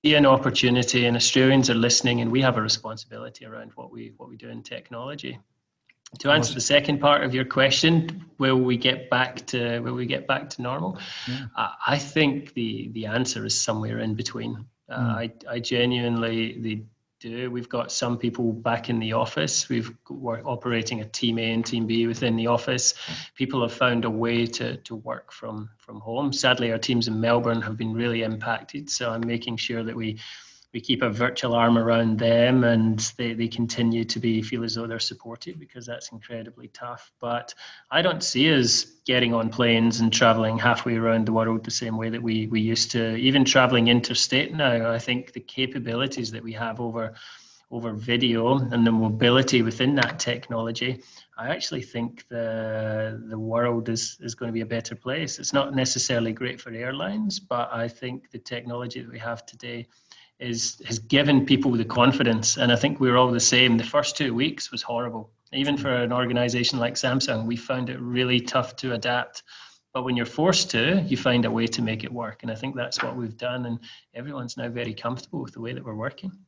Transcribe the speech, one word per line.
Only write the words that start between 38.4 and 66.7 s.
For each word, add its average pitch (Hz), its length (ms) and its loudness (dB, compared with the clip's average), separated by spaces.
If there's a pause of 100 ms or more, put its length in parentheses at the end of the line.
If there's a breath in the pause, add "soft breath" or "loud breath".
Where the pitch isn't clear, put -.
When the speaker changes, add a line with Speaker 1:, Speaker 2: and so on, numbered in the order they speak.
Speaker 1:
us 127 320 4 (220)
getting 123 300 2
on 113 160 2
planes 113 480 4
and 113 120 4
traveling 113 460 4
halfway 117 380 2
around 113 320 2
the 113 60 0
world 113 300 0
the 117 60 -8
same 113 260 -4
way 113 140 -4
that 113 140 -6
we, 110 240 0
we 110 120 0
used 113 340 0
to, 113 240 0
even 131 280 4
traveling 123 440 6
interstate 127 640 2
now. 117 360 2
I 117 60 0
think 123 360 -4
the - 80 -10
capabilities 123 880 -4
that 113 120 -10
we 113 100 -10
have 113 280 -6
over, 113 320 -6 (560 loud breath)
over 117 240 -6
video 120 640 2
and 120 300 2
the 113 40 6
mobility 120 720 4
within 127 340 0
that 123 220 2
technology, 120 840 -4 (340 loud breath)
I 117 120 -8
actually 147 340 -6
think - 460 -8
the, 110 1000 -4
the 110 80 -8
world 117 520 -2
is, - 320 -4
is 113 120 -8
gonna 117 180 -8
be 113 100 -4
a 110 40 -6
better 117 300 -6
place. 143 420 -6
It's - 160 -6
not 277 220 0
necessarily 123 560 0
great 120 280 -6
for 120 120 -16
airlines, 165 680 -6
but 120 320 -4
I 117 160 -4
think 127 440 -10
the - 80 -14
technology 120 600 -8
that 120 100 -16
we 120 80 -14
have 117 260 -8
today 120 400 -12 (540 soft breath)
is, 120 460 -6
has 113 140 -6
given 139 460 4
people 135 260 4
the 113 140 0
confidence. 120 720 2
And 123 140 2
I 120 40 6
think - 240 0
we're 127 180 4
all 127 140 6
the 120 80 0
same. 123 380 6
The 113 60 2
first - 340 0
two 123 160 -2
weeks - 380 -2
was - 100 -8
horrible. 120 500 -6 (220)
Even 139 240 0
for 135 160 -2
an 120 180 0
organization 123 680 2